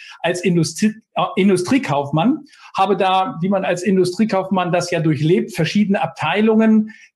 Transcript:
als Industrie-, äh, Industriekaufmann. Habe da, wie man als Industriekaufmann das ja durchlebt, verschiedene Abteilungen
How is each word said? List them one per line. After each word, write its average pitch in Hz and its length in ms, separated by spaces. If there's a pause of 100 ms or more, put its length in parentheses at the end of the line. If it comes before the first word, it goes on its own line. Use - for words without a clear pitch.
(200)
als 180 240
Industrie-, 180 520 (200)
äh, 160 80 (140)
Industriekaufmann. 185 1040 (320)
Habe 190 220
da, 190 420
wie 185 100
man 196 140
als 175 200
Industriekaufmann 185 880
das 175 180
ja 170 80
durchlebt, 156 540
verschiedene 196 480
Abteilungen 214 880 (260)